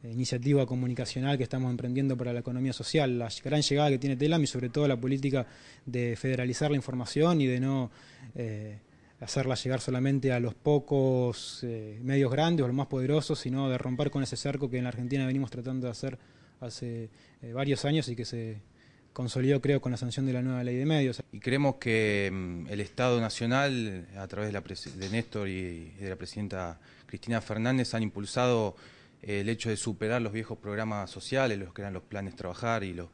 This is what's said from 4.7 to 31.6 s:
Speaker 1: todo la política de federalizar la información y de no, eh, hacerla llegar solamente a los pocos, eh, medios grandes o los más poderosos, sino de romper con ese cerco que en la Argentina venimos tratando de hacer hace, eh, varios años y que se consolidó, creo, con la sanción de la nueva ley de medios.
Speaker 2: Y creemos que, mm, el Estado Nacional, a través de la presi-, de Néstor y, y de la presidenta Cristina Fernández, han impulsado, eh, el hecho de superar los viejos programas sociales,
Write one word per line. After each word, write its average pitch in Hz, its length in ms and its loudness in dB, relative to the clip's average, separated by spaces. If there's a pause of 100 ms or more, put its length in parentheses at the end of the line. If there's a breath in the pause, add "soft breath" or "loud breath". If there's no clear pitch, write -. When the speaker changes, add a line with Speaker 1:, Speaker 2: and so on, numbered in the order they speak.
Speaker 1:
todo 147 180 2
la 135 100 4
política 131 480 0 (400 loud breath)
de 120 300 -2
federalizar 127 560 0
la 147 60 2
información 139 640 2
y 139 60 6
de 123 140 2
no, 131 320 0 (420 loud breath)
eh, 107 460 -6 (400 soft breath)
hacerla 127 340 -2
llegar 127 260 -2
solamente 131 520 2
a 123 80 2
los 120 160 -2
pocos, 131 1040 2
eh, 110 400 -8
medios 131 300 4
grandes 156 320 4
o 123 40 2
los 120 80 2
más 139 120 0
poderosos, 143 500 2
sino 135 320 0
de 127 80 2
romper 127 320 0
con 139 140 0
ese 127 140 -4
cerco 139 340 -2
que 127 80 -2
en 123 60 0
la 123 40 -2
Argentina 123 380 -2
venimos 131 240 0
tratando 131 340 -6
de 123 60 -2
hacer 127 260 -6 (440 loud breath)
hace, 117 500 -8 (320 loud breath)
eh, 117 100 -12
varios 139 320 2
años 147 240 2
y 120 60 -2
que 113 100 -6
se 110 340 -6 (540 soft breath)
consolidó, 131 480 2
creo, 139 200 4
con 127 100 0
la 120 80 -2
sanción 123 260 -2
de 131 80 2
la 123 80 0
nueva 127 220 -2
ley 123 140 -2
de 135 100 0
medios. 143 340 4 (100)
Speaker 2:
Y - 80 -12
creemos 135 360 4
que, 107 580 2
mm, 87 360 -6
el 104 120 -4
Estado 123 400 2
Nacional, 117 840 0 (100)
a 98 100 -8
través 104 220 -4
de 104 40 -6
la 98 100 -4
presi-, - 300 -10
de 95 180 -6
Néstor 107 360 -2
y, 87 520 -6
y - 20 -8
de 98 80 -6
la 95 60 -6
presidenta 101 640 -6 (260 loud breath)
Cristina 117 340 -4
Fernández, 117 540 0
han 113 80 0
impulsado, 110 760 2 (480 loud breath)
eh, 101 180 -2
el 101 80 -2
hecho 117 200 -2
de 113 80 0
superar 110 420 -2
los 110 140 -4
viejos 110 240 -6
programas 104 540 -4
sociales, 120 480 0